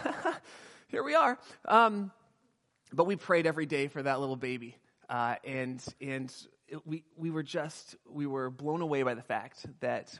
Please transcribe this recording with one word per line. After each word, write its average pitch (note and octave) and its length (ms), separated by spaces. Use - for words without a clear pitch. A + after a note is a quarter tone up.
<laughs> - 460
here A#3 140
we D4 120
are." C#4 240
Um, G#3 460
but D#3 140
we G3 100
prayed E3+ 300
every D#3+ 180
day C#3+ 240
for C#3 140
that C3+ 180
little C3+ 160
baby. B2 400
Uh, A#2+ 340
and, B2+ 400
and C3+ 280
it, D#3+ 180
we, D#3+ 160
we E3 140
were D#3 120
just, D#3 540
we D3 200
were C3+ 240
blown D3 320
away D3 220
by B2 100
the A#2 80
fact A2 420
that A#2+ 400